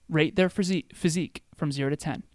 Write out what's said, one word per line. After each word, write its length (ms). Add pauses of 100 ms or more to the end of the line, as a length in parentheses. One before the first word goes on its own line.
rate 280
their 120
physi-, 460
physique 480 (120)
from 180
zero 180
to 60
ten. 260 (120)